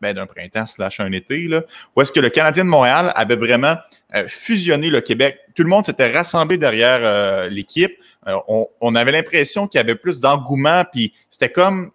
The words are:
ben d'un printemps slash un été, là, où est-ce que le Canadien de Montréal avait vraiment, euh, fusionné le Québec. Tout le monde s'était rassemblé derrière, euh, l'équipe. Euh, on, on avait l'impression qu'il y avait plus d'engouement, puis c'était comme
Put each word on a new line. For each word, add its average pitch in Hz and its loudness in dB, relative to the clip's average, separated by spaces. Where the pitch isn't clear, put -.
ben 101 -2
d'un 98 -10
printemps 101 -10
slash 95 -8
un 95 -6
été, 135 -6
là, 160 -2
où 131 6
est-ce 139 -2
que - -2
le 127 4
Canadien 156 2
de 180 0
Montréal 151 4
avait 113 0
vraiment, 123 0
euh, 101 -2
fusionné 175 -2
le 131 4
Québec. 131 0
Tout 170 2
le 160 0
monde 202 4
s'était 123 0
rassemblé 165 0
derrière, 123 2
euh, 98 0
l'équipe. 156 -4
Euh, 95 -4
on, 110 0
on 117 0
avait 120 2
l'impression 165 -2
qu'il 151 -2
y 120 4
avait 117 -2
plus 165 -6
d'engouement, 139 2
puis 113 -2
c'était - -4
comme 185 0